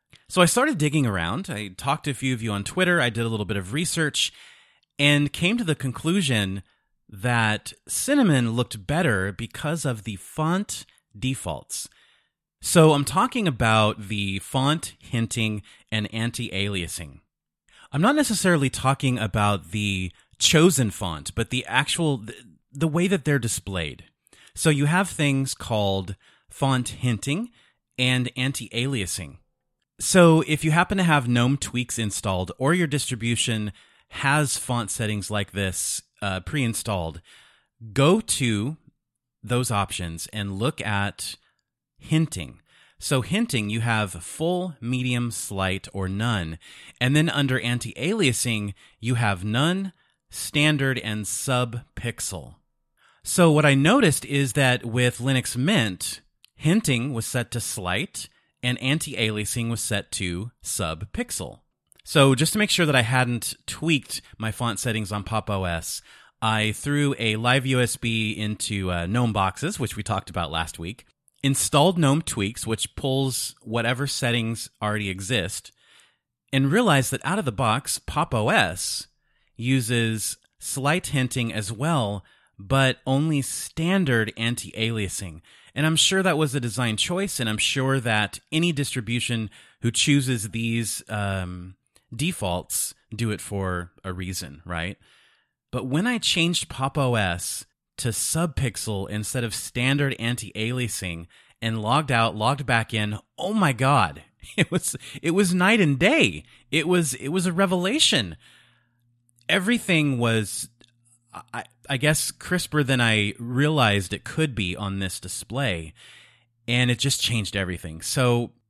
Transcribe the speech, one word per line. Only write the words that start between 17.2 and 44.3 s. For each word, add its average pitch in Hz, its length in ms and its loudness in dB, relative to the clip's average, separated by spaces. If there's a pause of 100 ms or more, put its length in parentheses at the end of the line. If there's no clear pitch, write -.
I'm 143 80 0
not 254 160 6
necessarily 180 540 4
talking 127 480 0
about 101 520 0
the 98 400 -2 (280)
chosen 151 520 6
font, 82 440 -6
but 113 160 -4
the 123 160 -4
actual, 139 500 2
the, 110 180 -12 (380)
the 147 160 0
way 170 180 2
that 175 200 2
they're 147 120 4
displayed. 92 640 -4 (500)
So - 160 2
you 143 160 4
have 175 240 2
things 135 420 0
called 98 640 -2 (320)
font 131 400 0
hinting 139 600 -2 (480)
and 127 360 2
anti-aliasing. 117 1000 -4 (640)
So 165 480 8
if 151 160 0
you 160 60 4
happen 180 280 2
to 185 60 2
have 147 240 4
gnome 123 300 4
tweaks - 400 -4
installed 95 600 -2
or 135 140 2
your 175 160 2
distribution 117 840 -2 (360)
has 143 480 0
font 120 340 -4
settings 107 400 -4
like 104 220 -2
this, 95 500 -4 (200)
uh, 95 180 -2
pre-installed, 104 800 -4 (720)
go 151 280 6
to 120 580 0 (640)
those 120 280 -2
options 92 640 -4
and 101 260 -6
look 127 220 -2
at 101 560 -4 (600)
hinting. 151 640 -2 (380)
So 131 240 0
hinting, 160 480 -2
you 113 100 -2
have 110 300 0
full, 170 680 -4